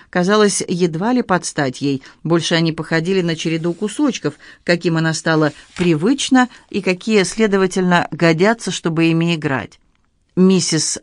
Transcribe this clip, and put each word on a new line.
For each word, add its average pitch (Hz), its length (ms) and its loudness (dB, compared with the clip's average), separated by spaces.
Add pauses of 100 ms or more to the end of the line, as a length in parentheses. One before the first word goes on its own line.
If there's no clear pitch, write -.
казалось, 202 580 2
едва 175 460 -2
ли 247 80 0
под 185 240 -2
стать 135 340 -4
ей. 139 240 -2 (220)
Больше 165 300 0
они 165 180 2
походили 165 480 -2
на 165 160 -2
череду 165 340 -4
кусочков, 208 640 -4 (320)
каким 175 320 0
она 160 160 0
стала 156 400 0 (240)
привычна 220 720 2 (200)
и 202 120 -6
какие, 190 420 0
следовательно, 185 880 0
годятся, 170 580 2
чтобы 165 360 -2
ими 165 300 2
играть. 139 440 -6 (560)
Миссис 180 680 2